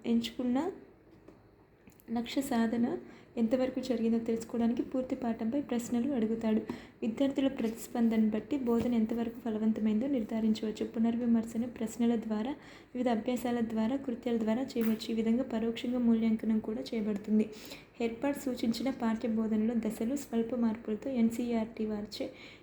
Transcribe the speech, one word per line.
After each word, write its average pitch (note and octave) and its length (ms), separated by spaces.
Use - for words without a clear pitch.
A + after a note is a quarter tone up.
ఎంచుకున్న B3 680
లక్ష్య A#3 280
సాధన A#3 560
ఎంతవరకు B3+ 420
జరిగిందో A3+ 400
తెలుసుకోవడానికి A#3 640
పూర్తి C4 340
పాఠంపై A#3 460
ప్రశ్నలు A#3+ 520
అడుగుతాడు. A3 480
విద్యార్థుల C4+ 460
ప్రతిస్పందన A3+ 840
బట్టి G#3+ 280
బోధన A#3 360
ఎంతవరకు A3+ 460
ఫలవంతమైందో G#3+ 680
నిర్ధారించవచ్చు. A3 760
పునర్విమర్శను A#3 840
ప్రశ్నల A#3 480
ద్వారా, A3 360
వివిధ B3 140
అభ్యాసాల A#3+ 500
ద్వారా, A3+ 360
కృత్యాల A#3+ 420
ద్వారా A3 240
చేయవచ్చు. A3+ 500
ఈ - 20
విధంగా A3+ 300
పరోక్షంగా A#3 560
మూల్యాంకనం A3 600
కూడా A3 220
చేయబడుతుంది. G#3+ 560
హెర్పాట్ A#3+ 400
సూచించిన A#3+ 500
పాఠ్య A#3 380
బోధనలో A3 500
దశలు A3+ 380
స్వల్ప A3+ 400
మార్పులతో A3+ 540
ఎన్సీఈఆర్టీ A#3 760
వారిచే, G#3+ 460